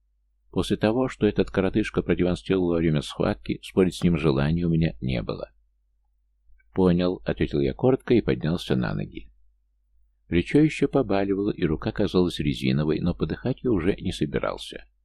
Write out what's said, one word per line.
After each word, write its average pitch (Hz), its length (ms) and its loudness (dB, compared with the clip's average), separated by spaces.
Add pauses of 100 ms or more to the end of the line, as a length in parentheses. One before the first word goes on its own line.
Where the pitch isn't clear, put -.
(520)
После 95 260 -2
того, 120 300 0
что - 200 0
этот 101 240 0
коротышка 95 500 0
продемонстрировал 90 680 0
во 85 80 0
время 80 240 2
схватки, - 600 -4
спорить 92 340 2
с - 80 -4
ним 87 140 4
желания 76 480 2
у 85 40 0
меня 82 320 0
не 62 200 -4
было. - 300 -8 (1200)
«Понял», — 90 520 2
ответил - 340 0
я 65 140 2
коротко 127 400 2
и 110 80 6
поднялся 73 540 -2
на 57 180 -2
ноги. - 360 -10 (1000)
Плечо 87 320 2
еще 156 280 2
побаливало, 98 640 0
и 90 160 -2
рука 78 260 -2
казалась 90 480 2
резиновой, 71 600 0
но 87 160 0
подыхать 87 480 -4
я 127 80 0
уже 92 240 0
не 87 160 -6
собирался. - 720 -6 (200)